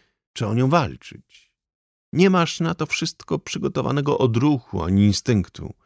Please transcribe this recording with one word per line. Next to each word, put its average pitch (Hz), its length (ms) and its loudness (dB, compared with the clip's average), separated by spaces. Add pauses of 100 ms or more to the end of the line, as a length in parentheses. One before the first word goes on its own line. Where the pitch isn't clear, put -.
(320)
czy 117 140 -6
o 110 80 -4
nią 127 140 2
walczyć. - 760 -4 (720)
Nie 190 160 6
masz 180 300 0
na 165 140 -2
to 156 120 -6
wszystko - 520 -6
przygotowanego 143 800 -4
odruchu 120 640 0
ani 98 220 4
instynktu. 101 720 0 (120)